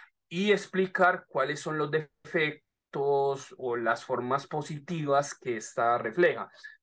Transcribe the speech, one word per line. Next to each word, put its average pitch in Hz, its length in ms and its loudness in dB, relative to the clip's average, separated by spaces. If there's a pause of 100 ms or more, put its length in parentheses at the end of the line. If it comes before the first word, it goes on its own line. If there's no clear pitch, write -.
(280)
y 196 240 2
explicar 185 720 2
cuáles 143 340 -2
son 156 180 -4
los 147 120 -2
defectos 143 1700 -2
o 120 180 -2
las 117 280 0
formas 127 420 -2
positivas 147 880 -2
que 120 240 -6
ésta 120 400 0
refleja. 120 520 0 (320)